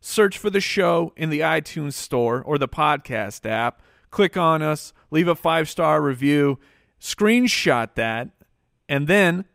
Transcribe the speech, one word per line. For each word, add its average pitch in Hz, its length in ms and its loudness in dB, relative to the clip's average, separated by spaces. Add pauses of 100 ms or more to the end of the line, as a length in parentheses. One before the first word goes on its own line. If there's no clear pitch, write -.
search 202 360 0
for 208 140 -4
the 196 100 0
show 170 560 0
in 160 140 -4
the 151 100 -2
iTunes 156 520 -4
store 123 500 -2
or 147 160 -2
the 135 80 0
podcast 131 800 -4
app. 113 340 -2 (300)
Click 196 260 0
on 160 260 2
us, 151 300 -4 (200)
leave 170 160 4
a 165 80 4
five-star 160 680 0
review, 139 560 2 (420)
screenshot 208 960 0
that, 113 360 -4 (580)
and 143 180 -2
then 180 380 2 (100)